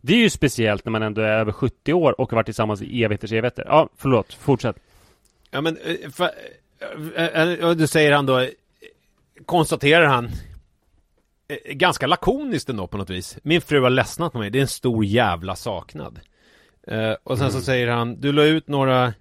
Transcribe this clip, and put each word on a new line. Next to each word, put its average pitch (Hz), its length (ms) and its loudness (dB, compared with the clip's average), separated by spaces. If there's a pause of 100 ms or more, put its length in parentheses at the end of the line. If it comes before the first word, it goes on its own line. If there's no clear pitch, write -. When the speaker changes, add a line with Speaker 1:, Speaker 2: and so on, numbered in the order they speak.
Speaker 1:
Det 131 140 0
är 240 40 6
ju 220 120 6
speciellt 110 540 0
när 113 60 -6
man 110 120 -2
ändå 107 200 -4
är 107 60 0 (100)
över 107 140 0
sjuttio - 400 -4
år 160 280 2
och 127 100 -2
har 117 60 0
varit 113 100 2
tillsammans 107 360 -2
i 117 220 -2
evigheters 104 280 -4
evigheter. 117 360 -2
Ja, 151 280 4
förlåt, 123 360 0
fortsätt. 127 440 -2 (720)
Speaker 2:
Ja, 139 100 -6
men, 160 160 -2
eh, 165 340 -8
för, - 200 -2 (840)
eh, 165 80 0
eh, 170 440 0
och 170 80 2
då 156 100 2
säger 151 260 4
han 143 140 4
då, 131 140 4
eh, 127 80 0 (1000)
konstaterar 160 600 4
han, 120 240 2 (1160)
eh, - 260 -12
ganska 143 320 2
lakoniskt 233 600 -2
ändå 101 180 -6
på 107 100 -12
något 95 140 -8
vis: 90 320 -10
"Min 160 180 0
fru 143 200 2
har 127 100 4
ledsnat 131 420 -2
på 127 60 -8
mig, 104 120 -4
det 123 80 -2
är 139 40 2
en 131 60 0
stor 110 360 0
jävla 95 520 0
saknad." 78 640 -12 (680)
Eh, 110 260 -2 (120)
och 131 140 -4
sen 135 120 0
så - 60 -4
Speaker 1:
Mm. 127 80 -6
Speaker 2:
säger 123 240 0
han, 120 320 -4
"Du 139 120 0
la 147 120 4
ut 156 240 2
några 131 360 2 (160)